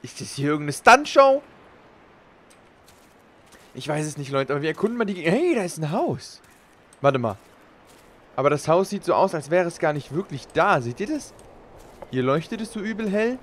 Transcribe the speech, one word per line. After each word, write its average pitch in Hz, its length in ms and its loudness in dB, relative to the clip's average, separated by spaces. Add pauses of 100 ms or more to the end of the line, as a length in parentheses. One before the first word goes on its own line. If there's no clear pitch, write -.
Ist - 180 -14
das 113 120 -10
hier 143 180 -2
irgendeine 147 220 -2
Stuntshow? 277 680 6 (2250)
Ich 131 120 -12
weiß 151 200 -2
es 147 100 -10
nicht, 139 140 -8
Leute, 139 220 0
aber 143 100 -2
wir 156 80 -2
erkunden 202 260 -2
mal 233 80 0
die... 196 100 -4
Ge-, 165 160 -2
hey, 320 240 2
da - 80 0
ist 175 160 -6
ein 156 120 -4
Haus. 233 500 -4 (600)
Warte 135 180 4
mal. 110 180 -2 (1000)
Aber 139 140 2
das 143 180 -2
Haus 185 220 4
sieht 190 140 -6
so 170 100 2
aus, 175 200 4
als 143 160 -6
wäre 175 180 2
es 165 100 -10
gar 156 140 0
nicht 143 200 -6
wirklich 151 360 -8
da. 170 320 2
Seht 120 200 -6
ihr 208 60 -4
das? 302 280 -6 (760)
Hier 127 120 -2
leuchtet 160 380 -2
es 220 120 -10
so 214 80 -8
übel 214 280 -6
hell. 220 340 -2